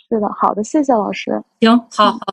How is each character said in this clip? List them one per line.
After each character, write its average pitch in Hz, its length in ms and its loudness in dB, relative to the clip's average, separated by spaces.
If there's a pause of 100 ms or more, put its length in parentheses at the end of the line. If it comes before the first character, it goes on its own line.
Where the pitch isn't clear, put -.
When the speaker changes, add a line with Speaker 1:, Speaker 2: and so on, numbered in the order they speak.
Speaker 1:
是 226 100 -2
的， 208 80 -2 (140)
好 - 140 2
的， 214 100 -4
谢 311 180 0
谢 269 120 0
老 202 180 -2
师。 - 200 -8 (280)
Speaker 2:
行， 226 160 6 (180)
好， 208 120 4
Speaker 1:
嗯。 196 60 2
Speaker 2:
好， 226 80 -12 (120)